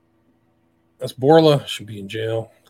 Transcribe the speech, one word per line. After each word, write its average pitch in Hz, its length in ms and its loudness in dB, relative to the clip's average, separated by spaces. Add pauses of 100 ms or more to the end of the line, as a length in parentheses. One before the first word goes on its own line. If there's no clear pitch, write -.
(1000)
That's 123 140 -10
Borla, 147 540 4
should - 180 -12
be 104 140 -14
in 98 100 -14
jail. 113 420 -6 (180)